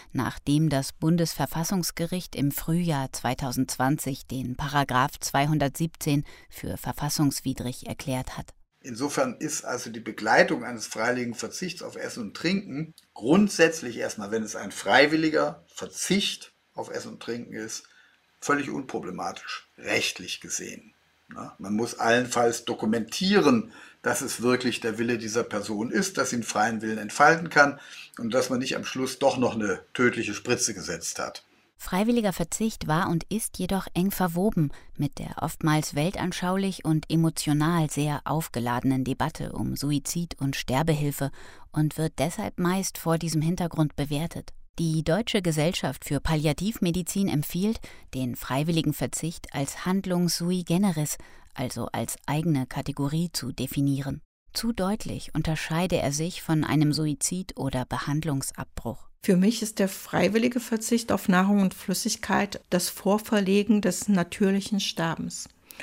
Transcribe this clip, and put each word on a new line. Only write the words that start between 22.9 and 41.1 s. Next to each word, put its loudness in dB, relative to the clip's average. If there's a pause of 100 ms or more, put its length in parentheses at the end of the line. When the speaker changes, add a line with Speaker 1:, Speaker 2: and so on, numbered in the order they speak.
Speaker 2:
dass 0
es -6
wirklich 2
der -4
Wille 2
dieser -2
Person -4
ist, 0
dass 2
sie -2
einen -2
freien 0
Willen -2
entfalten 4
kann 4 (380)
und -2
dass 2
man 0
nicht -2
am -4
Schluss -4
doch 4
noch 2
eine -2 (140)
tödliche 2
Spritze 0
gesetzt -6
hat. -8 (340)
Speaker 1:
Freiwilliger 2
Verzicht -2
war 2
und 0
ist -4
jedoch -2
eng 2
verwoben 2 (240)
mit -2
der -8
oftmals 0
weltanschaulich 0
und 2
emotional 4
sehr 0
aufgeladenen 0
Debatte -2
um -4
Suizid -2
und 0
Sterbehilfe 0 (400)